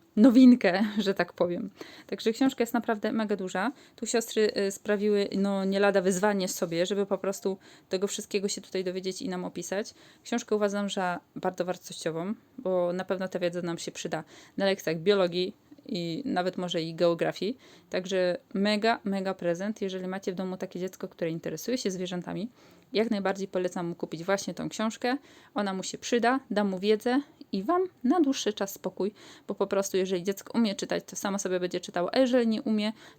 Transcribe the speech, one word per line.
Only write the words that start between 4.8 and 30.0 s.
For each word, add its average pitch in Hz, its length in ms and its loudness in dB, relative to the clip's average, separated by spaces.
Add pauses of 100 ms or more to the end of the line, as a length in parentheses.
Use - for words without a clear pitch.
no, 196 280 2
nie 190 160 2
lada 202 200 6
wyzwanie 190 480 2
sobie, 170 380 -2
żeby 202 200 0
po 196 120 -2
prostu 196 400 -4 (300)
tego 190 180 -2
wszystkiego 202 420 -4
się - 120 -6
tutaj 190 240 -6
dowiedzieć 185 380 -4
i - 60 -4
nam 180 160 -4
opisać. 190 500 -6 (300)
Książkę 233 320 -2
uważam 202 340 0
za 180 300 -2 (160)
bardzo 180 280 -2
wartościową, 175 720 -6 (240)
bo 180 340 0
na 185 120 -4
pewno 185 240 -4
ta 185 100 -6
wiedza 175 240 -2
nam 170 160 -4
się - 140 -10
przyda 160 320 -6 (320)
na 196 80 0
lekcjach 190 320 0
biologii 180 600 2 (300)
i 170 380 -6
nawet 180 320 -2
może 180 260 -2
i 165 120 -6
geografii. 170 640 0 (320)
Także 180 480 -2 (160)
mega, 208 500 2
mega 190 300 -2
prezent. 190 480 -4
Jeżeli 185 240 -6
macie 190 260 -6
w - 20 -10
domu 185 220 -6
takie 185 240 -10
dziecko, 185 280 -8
które 170 220 -4
interesuje 165 480 -4
się 208 120 -4
zwierzętami, 180 580 -6 (440)
jak 226 180 0
najbardziej 196 380 -2
polecam 185 380 -2
mu 170 80 -4
kupić 165 300 -8
właśnie 190 300 -2
tą 156 140 -6
książkę. 226 480 -4 (380)
Ona 202 200 -2
mu 185 80 -6
się - 160 -10
przyda, 240 420 2 (100)
da 208 140 2
mu 190 140 -2
wiedzę 214 420 2 (320)
i 190 100 -2
wam 349 200 2 (220)
na 254 160 4
dłuższy 269 320 2
czas 196 200 -4
spokój, 185 400 -4 (360)
bo 202 60 -6
po 202 120 0
prostu 196 300 0
jeżeli 185 260 0